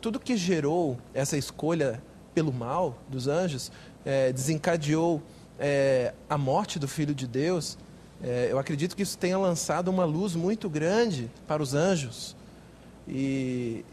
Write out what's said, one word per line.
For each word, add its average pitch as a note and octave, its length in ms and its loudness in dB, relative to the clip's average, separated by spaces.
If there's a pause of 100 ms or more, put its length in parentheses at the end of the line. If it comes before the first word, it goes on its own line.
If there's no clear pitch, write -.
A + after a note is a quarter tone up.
tudo A3+ 200 -2
que C4 160 -2
gerou E3 600 2 (160)
essa C#3 240 0
escolha C#3+ 640 0 (320)
pelo D#3+ 180 4
mal B2+ 440 -2 (120)
dos C3 180 -6
anjos, D3+ 440 0 (340)
é, C3+ 280 4
desencadeou, D#3 880 2 (360)
é, C3+ 560 2 (140)
a D3 100 0
morte D3+ 400 0
do C#3+ 100 -2
Filho D3 260 0
de C3 120 -4
Deus, D3+ 500 -2 (460)
é, B2 280 0
eu B2+ 80 2
acredito D3 380 -2
que G3+ 60 -2
isso - 160 -4
tenha F#3 180 0
lançado F3 520 0
uma F#3 180 4
luz E3 280 0
muito G3 360 0
grande D#3+ 600 2 (160)
para D3+ 160 0
os C3+ 120 -2
anjos. D3 600 0 (720)
E B2+ 880 -2